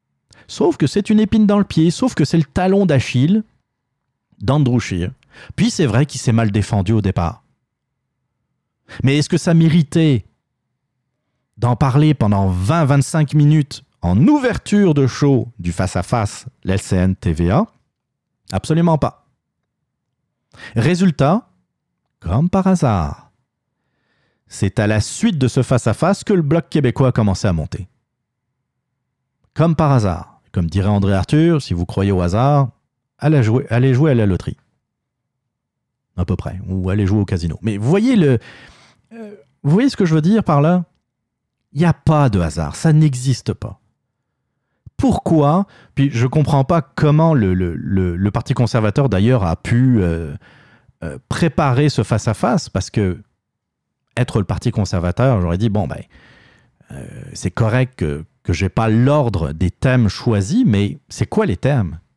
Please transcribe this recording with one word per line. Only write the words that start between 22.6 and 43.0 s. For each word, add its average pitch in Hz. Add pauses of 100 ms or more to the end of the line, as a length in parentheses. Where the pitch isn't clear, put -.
hasard, 110 (1160)
c'est -
à 107
la 107
suite 196
de 131
ce 127
face-à-face 135
que 214
le 180
Bloc 160
québécois 131
a -
commencé 104
à 92
monter. 82 (1700)
Comme 160
par 151
hasard. 95 (100)
Comme 85
dirait 95
André 101
Arthur, 151
si -
vous 87
croyez 98
au 92
hasard, 123 (480)
allez 147
jouer, 110
allez 127
jouer 143
à 127
la 113
loterie. 90 (1600)
À 87
peu 90
près. -
Ou 92
allez 101
jouer 104
au 98
casino. 85
Mais 104
vous 107
voyez 214
le, 143 (720)
euh, 220 (280)
vous 143
voyez 240
ce -
que 202
je 160
veux 156
dire 202
par 147
là ? 175 (840)
Il 135
n'y 170
a 165
pas 147
de 98
hasard. 80
Ça 160
n'existe 135